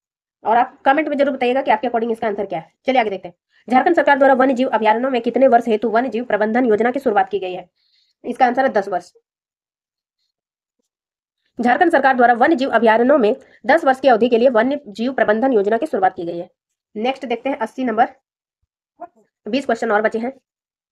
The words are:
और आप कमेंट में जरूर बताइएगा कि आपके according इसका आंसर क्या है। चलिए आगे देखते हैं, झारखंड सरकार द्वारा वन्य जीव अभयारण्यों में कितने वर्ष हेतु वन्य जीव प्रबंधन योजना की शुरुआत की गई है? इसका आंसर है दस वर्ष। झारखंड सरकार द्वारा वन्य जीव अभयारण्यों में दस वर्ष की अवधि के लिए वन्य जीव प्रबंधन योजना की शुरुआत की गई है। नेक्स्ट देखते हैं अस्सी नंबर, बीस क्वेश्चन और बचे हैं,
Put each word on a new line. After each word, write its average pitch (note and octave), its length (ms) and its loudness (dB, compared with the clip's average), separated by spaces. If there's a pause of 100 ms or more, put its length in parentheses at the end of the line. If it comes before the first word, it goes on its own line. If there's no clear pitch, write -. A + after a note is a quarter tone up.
(440)
और A3+ 120 2
आप - 240 -2
कमेंट D4 260 0
में D4 100 -4
जरूर C#4 180 0
बताइएगा B3+ 260 -2
कि C4+ 100 -2
आपके A3+ 160 -2
according A#3 260 -4
इसका A3+ 140 -6
आंसर G#3 180 -4
क्या F3 140 -8
है। - 120 -18 (140)
चलिए C4 160 0
आगे G#3+ 80 -2
देखते F#3 180 -8
हैं, F3 80 -20 (340)
झारखंड C#4+ 260 2
सरकार C#4+ 220 2
द्वारा C#4 160 6
वन्य C4 200 2
जीव B3+ 140 -2
अभयारण्यों A3+ 420 0
में B3 120 -4
कितने B3 260 2
वर्ष A#3 200 2
हेतु A3 220 -2
वन्य A#3+ 200 0
जीव A3 140 -6
प्रबंधन A3 420 0
योजना A3 260 0
की C4+ 80 -4
शुरुआत G3+ 300 0
की G3 100 -4
गई F#3 140 -8
है? F3+ 160 -12 (560)
इसका B3 200 -2
आंसर B3 180 0
है C4 60 0
दस G3+ 180 -4
वर्ष। F3+ 260 -8 (2500)
झारखंड B3 300 2
सरकार C4+ 240 2
द्वारा B3 180 4
वन्य C#4+ 220 2
जीव B3+ 140 -2
अभयारण्यों A3+ 480 2
में A3 180 2 (300)
दस D4 180 2
वर्ष C4 160 2
की C#4+ 80 0
अवधि A#3 220 4
के A#3 80 2
लिए A#3+ 120 4
वन्य B3+ 380 0
जीव A3+ 260 -6
प्रबंधन A3+ 400 0
योजना G#3 240 0
की A#3 80 -4
शुरुआत F#3+ 300 0
की F3+ 80 -10
गई E3+ 140 -6
है। F3 120 -12 (460)
नेक्स्ट B3 300 -6
देखते A#3 240 -6
हैं C#4 80 -4
अस्सी A3+ 260 -8
नंबर, A#3 260 0 (1400)
बीस B3+ 180 -4
क्वेश्चन A#3 260 -4
और G#3 100 2
बचे A3 180 -4
हैं, A#3+ 120 -8 (600)